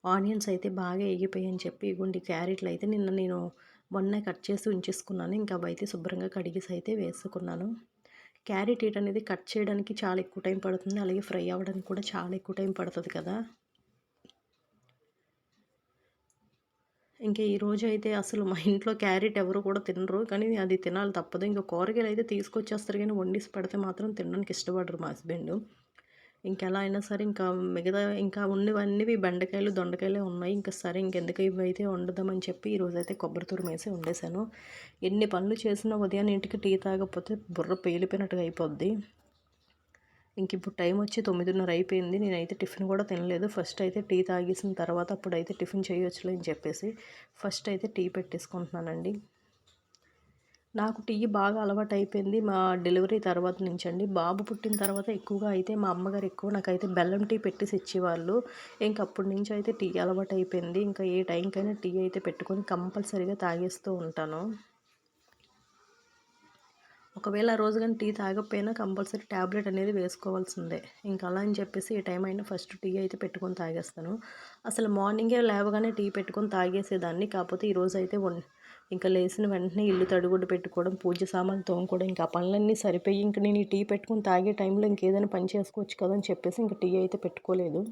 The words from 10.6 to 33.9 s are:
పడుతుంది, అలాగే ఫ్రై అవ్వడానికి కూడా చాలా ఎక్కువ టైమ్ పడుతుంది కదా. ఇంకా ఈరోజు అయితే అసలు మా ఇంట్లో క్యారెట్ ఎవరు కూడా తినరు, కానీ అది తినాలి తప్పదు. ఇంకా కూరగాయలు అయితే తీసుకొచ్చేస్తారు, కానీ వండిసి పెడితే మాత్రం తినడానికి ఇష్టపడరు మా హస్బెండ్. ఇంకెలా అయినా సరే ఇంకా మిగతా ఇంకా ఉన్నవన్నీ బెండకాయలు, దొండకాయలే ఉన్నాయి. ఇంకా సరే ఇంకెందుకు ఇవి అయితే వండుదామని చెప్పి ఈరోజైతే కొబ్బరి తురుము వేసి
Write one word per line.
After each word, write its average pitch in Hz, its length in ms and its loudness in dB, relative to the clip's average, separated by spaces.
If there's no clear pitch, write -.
పడుతుంది, 190 380 -2
అలాగే 190 260 0
ఫ్రై 185 160 -2
అవ్వడానికి 190 340 -4
కూడా 196 120 -4
చాలా 180 240 -4
ఎక్కువ 190 240 -8
టైమ్ 196 180 0
పడుతుంది 175 380 -4
కదా. 170 200 -4
ఇంకా 214 320 0
ఈరోజు 208 380 2
అయితే 214 220 0
అసలు 208 300 -2
మా 180 60 -2
ఇంట్లో 208 240 2
క్యారెట్ 202 380 4
ఎవరు 190 260 2
కూడా 196 220 0
తినరు, 185 320 0
కానీ 208 160 2
అది 185 220 4
తినాలి 190 320 0
తప్పదు. 180 320 -2
ఇంకా 202 140 0
కూరగాయలు 214 380 2
అయితే 226 200 0
తీసుకొచ్చేస్తారు, 208 720 -2
కానీ 214 160 0
వండిసి 190 340 -2
పెడితే 190 320 -4
మాత్రం 202 320 -4
తినడానికి 185 380 -4
ఇష్టపడరు 180 480 -2
మా 151 80 -4
హస్బెండ్. 165 420 -6
ఇంకెలా 190 380 -2
అయినా 196 240 0
సరే 202 180 -4
ఇంకా 202 200 -2
మిగతా 185 260 0
ఇంకా 202 200 -2
ఉన్నవన్నీ 202 520 2
బెండకాయలు, 185 520 0
దొండకాయలే 190 520 0
ఉన్నాయి. 175 280 -2
ఇంకా 196 220 -4
సరే 180 260 -4
ఇంకెందుకు 185 380 -2
ఇవి 190 220 2
అయితే 185 260 0
వండుదామని 185 560 -2
చెప్పి 185 300 -6
ఈరోజైతే 180 380 -2
కొబ్బరి 165 360 -6
తురుము 185 220 -4
వేసి 165 180 -6